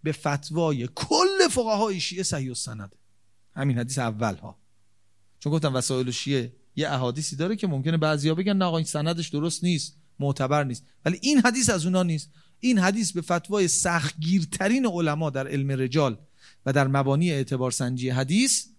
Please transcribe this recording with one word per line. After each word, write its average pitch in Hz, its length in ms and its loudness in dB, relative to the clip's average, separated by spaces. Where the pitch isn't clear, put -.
به 156 80 -2
فتوای 143 840 -2
کل 370 540 4
فقهای 214 500 0
شیعه 180 240 -6
صحیح 139 240 -2
السنده، 110 480 -10
همین 135 220 0
حدیث 127 220 -2
اول 110 360 -2
ها، 107 220 -16
چون 147 140 -2
گفتم 151 200 0
وسائل 127 380 0
شیعه 123 420 -2
یه 147 140 -2
احادیثی 131 460 -4
داره 175 200 -2
که 202 120 -4
ممکنه 156 300 0
بعضیا 156 380 2
بگن: 196 220 0
«نه 190 80 2
آقا، 165 120 0
این 160 80 0
سندش 160 440 -4
درست 156 340 -2
نیست، 175 340 -2
معتبر 139 440 2
نیست.» 127 200 -6
ولی 175 160 0
این 285 180 4
حدیث 233 300 4
از 180 160 2
اونا 185 180 2
نیست. 160 260 -2
این 240 200 2
حدیث 196 320 2
به 170 100 -4
فتوای 180 460 0
سختگیرترین 175 1160 0
علما 160 440 0
در 135 180 -4
علم 139 240 -2
رجال 131 460 2
و 139 80 0
در 139 140 4
مبانی 139 440 2
اعتبار 127 400 -2
سنجی 127 380 -4
حدیث 139 560 0